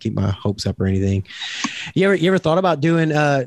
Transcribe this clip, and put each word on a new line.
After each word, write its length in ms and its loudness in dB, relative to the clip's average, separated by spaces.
keep 140 -4
my 160 0
hopes 360 -4
up 140 -4
or 60 0
anything. 380 0
You 120 2
ever, 80 4
you 160 2
ever 80 4
thought 200 2
about 220 2
doing, 320 2
uh, 340 2